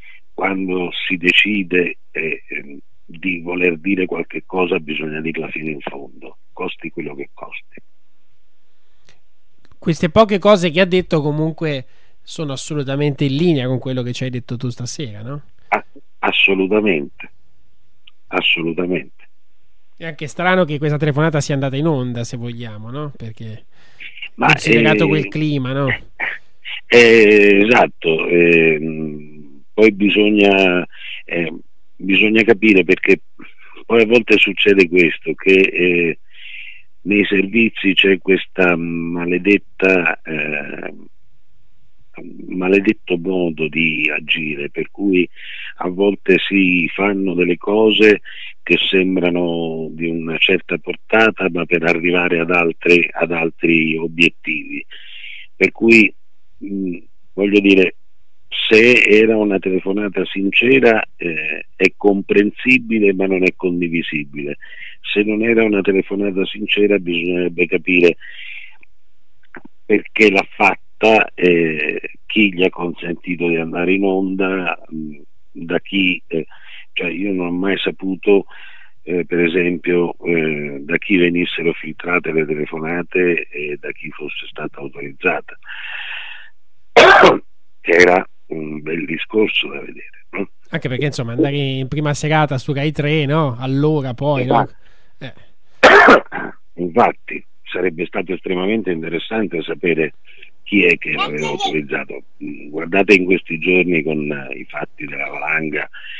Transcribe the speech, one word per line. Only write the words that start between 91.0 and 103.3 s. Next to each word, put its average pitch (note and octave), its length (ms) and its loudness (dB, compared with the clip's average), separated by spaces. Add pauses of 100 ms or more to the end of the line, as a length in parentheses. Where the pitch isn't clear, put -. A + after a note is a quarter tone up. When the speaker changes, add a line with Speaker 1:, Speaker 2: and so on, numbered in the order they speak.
Speaker 2:
insomma, A#2+ 280 -4
andare C#3+ 220 2
in C3+ 320 -2
prima D3 260 0
serata D#3 440 2
su C#3+ 160 -2
Rai C#3 180 0
tre, D3 340 0
no? C#3+ 340 2
Allora C3+ 540 2
poi, C#3 320 0
no? A#2+ 180 4
Speaker 1:
Esatto. - 120 -10 (440)
Speaker 2:
Eh. C3 140 -14 (1400)
Speaker 1:
<coughs> - 60 -8
Infatti, E2 640 0 (180)
sarebbe F2+ 420 -4
stato F#2 280 -6
estremamente F#2 580 -2
interessante E2+ 720 -4
sapere D#2 520 -2 (500)
chi G2 200 2
è F2 140 4
che - 140 -8
l'aveva - 380 -4
autorizzato. - 720 -4 (200)
Mm, D2 260 -12
guardate E2+ 440 2
in F2+ 120 6
questi F2 340 0